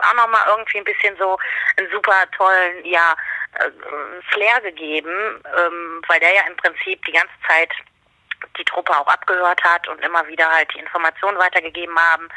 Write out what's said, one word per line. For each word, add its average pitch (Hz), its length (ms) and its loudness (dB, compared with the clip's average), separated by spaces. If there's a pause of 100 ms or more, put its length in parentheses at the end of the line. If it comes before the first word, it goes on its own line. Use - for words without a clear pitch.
auch 214 140 4
noch 233 140 6
mal 220 220 4
irgendwie 220 280 0
ein 202 60 -8
bisschen 202 340 -2
so 190 180 0 (400)
einen 185 140 -4
super 196 340 2 (120)
tollen, 185 500 2
ja, 170 280 4 (460)
äh, 143 100 0 (640)
Flair 220 300 2
gegeben, 156 480 -6 (480)
ähm, 170 500 -4
weil 165 120 4
der 170 140 4
ja 196 140 4
im 175 80 -10
Prinzip 185 480 -4
die 160 80 -6
ganze 170 220 0 (120)
Zeit 165 240 2 (880)
die 170 60 -10
Truppe - 340 -4
auch 143 80 -2
abgehört 180 560 0
hat 170 260 2
und 160 160 -10
immer 165 220 0
wieder 160 240 0
halt 160 240 2
die 151 60 -14
Informationen 170 580 -2
weitergegeben 175 580 0
haben, 165 400 2